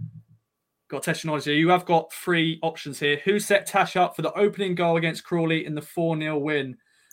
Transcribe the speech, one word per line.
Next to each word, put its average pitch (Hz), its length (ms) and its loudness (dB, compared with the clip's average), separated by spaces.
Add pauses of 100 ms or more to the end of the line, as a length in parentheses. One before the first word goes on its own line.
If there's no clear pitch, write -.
(880)
Got 139 120 -8
to - 40 -10
test 160 180 -2
your 160 80 -4
knowledge 143 140 -2
here. 147 100 0
You 165 140 4
have 180 160 4
got 165 280 2
three 165 480 0
options 160 380 -6
here. 143 240 0
Who 202 160 2
set 202 260 2
Tash 190 300 0
up 180 200 2
for 165 60 -4
the 156 160 -2
opening 202 380 0
goal 170 220 2
against 165 260 -2
Crawley 160 420 0
in 151 80 -6
the 147 80 -6
four 165 360 -2
nil 156 220 -2
win? 139 380 -2 (360)